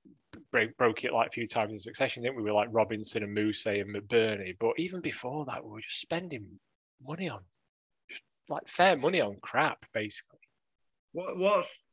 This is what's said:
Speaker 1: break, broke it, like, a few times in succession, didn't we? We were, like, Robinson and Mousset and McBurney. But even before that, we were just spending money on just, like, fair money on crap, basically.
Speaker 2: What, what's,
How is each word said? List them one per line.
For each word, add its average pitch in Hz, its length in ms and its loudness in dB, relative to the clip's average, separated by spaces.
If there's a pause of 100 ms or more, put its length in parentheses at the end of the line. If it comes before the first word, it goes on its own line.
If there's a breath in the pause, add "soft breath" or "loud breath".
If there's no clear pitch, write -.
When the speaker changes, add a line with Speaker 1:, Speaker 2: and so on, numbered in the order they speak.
(520)
Speaker 1:
break, 117 240 2
broke 117 280 4
it, 123 80 -2
like, 117 160 4
a - 40 -18
few 117 140 -4
times 107 260 0
in 107 60 -8
succession, 117 440 -4
didn't 127 140 -2
we? 113 80 -4
We 104 60 0
were, 104 60 4
like, 104 140 4
Robinson 110 540 0
and 101 120 -6
Mousset 107 440 0
and 101 140 -6
McBurney. 104 680 2
But 117 180 4
even 180 220 -2
before 143 460 -6
that, 117 180 -8
we 107 60 -14
were 107 100 -12
just - 200 -6
spending 165 460 -6 (580)
money 170 240 -6
on 107 120 -8 (680)
just, - 140 -16 (260)
like, - 200 -6
fair 180 280 6
money 160 240 2
on 104 220 0
crap, - 500 0
basically. - 460 -6 (760)
Speaker 2:
What, 180 240 -6
what's, 190 320 2 (240)